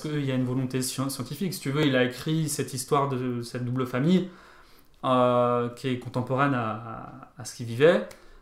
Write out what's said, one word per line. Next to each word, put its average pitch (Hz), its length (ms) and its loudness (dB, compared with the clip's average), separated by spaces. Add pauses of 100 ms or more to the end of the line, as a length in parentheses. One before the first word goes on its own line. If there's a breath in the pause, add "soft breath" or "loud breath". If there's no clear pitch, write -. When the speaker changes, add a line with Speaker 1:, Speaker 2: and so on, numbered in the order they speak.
Speaker 1:
écrit. 156 60 -4
Speaker 2:
qu'il 147 160 -2
y 131 60 0
a - 20 0
une 127 100 2
volonté 127 380 -2
sci-, 135 280 -4
scientifique. 143 440 -6
Si - 60 -10
tu 143 100 -4
veux, 151 160 2
il 131 100 4
a 127 80 6
écrit 156 440 -2
cette 135 260 -4
histoire 139 340 0
de 127 340 -2
cette 120 220 -6
double 123 220 0
famille, 165 420 4 (760 loud breath)
euh, 123 680 4
qui 127 180 -6
est 127 100 0
contemporaine 131 560 0
à, 117 160 -2
à, 120 680 -12
à 120 40 -10
ce - 100 -12
qu'il 120 120 -10
vivait. 156 400 4 (360 loud breath)